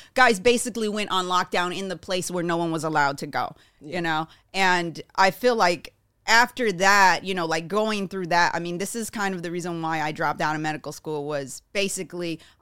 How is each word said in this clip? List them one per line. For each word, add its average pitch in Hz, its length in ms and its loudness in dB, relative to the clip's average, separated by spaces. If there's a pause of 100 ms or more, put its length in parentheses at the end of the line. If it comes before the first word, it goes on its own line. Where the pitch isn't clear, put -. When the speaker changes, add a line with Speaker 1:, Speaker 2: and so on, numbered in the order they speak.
(140)
Speaker 1:
guys 240 240 6
basically 226 500 0
went 208 220 -4
on 185 160 0
lockdown 180 500 0
in 196 120 -6
the 175 80 -6
place 185 340 -6
where 175 140 -2
no 170 120 0
one 170 140 0
was 160 140 -4
allowed 147 340 0
to 156 80 -8
go, 127 300 -4 (240)
Speaker 2:
Yeah. 151 160 -12
Speaker 1:
you 175 60 -4
know? 160 260 -2 (260)
And 175 480 0 (140)
I 190 160 6
feel 247 240 2
like 180 380 0 (340)
after 226 420 4
that, 185 540 6
you 190 100 -4
know, 175 120 -2
like, 165 200 -2
going 208 400 -2
through 185 200 -6
that, 170 280 4
I 170 60 -2
mean, 175 180 -6
this 202 160 -6
is 226 160 -6
kind 196 240 -2
of 175 80 -8
the 175 80 -8
reason 170 320 -6
why 160 180 -2
I 156 120 -2
dropped 151 280 -2
out 156 140 0
of 156 80 -4
medical 151 300 -6
school 151 340 -8
was 139 360 -8 (100)
basically 175 640 -6 (240)